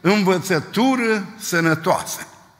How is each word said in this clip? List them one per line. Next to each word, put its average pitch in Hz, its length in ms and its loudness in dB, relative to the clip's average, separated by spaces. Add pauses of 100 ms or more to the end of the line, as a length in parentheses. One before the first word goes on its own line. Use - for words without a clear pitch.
învățătură 196 1300 0 (120)
sănătoasă. 165 880 -2 (340)